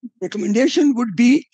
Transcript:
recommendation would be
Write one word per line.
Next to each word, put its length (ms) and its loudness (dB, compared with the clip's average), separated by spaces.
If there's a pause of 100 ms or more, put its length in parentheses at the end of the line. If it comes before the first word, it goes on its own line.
(220)
recommendation 720 0
would 220 -6
be 380 2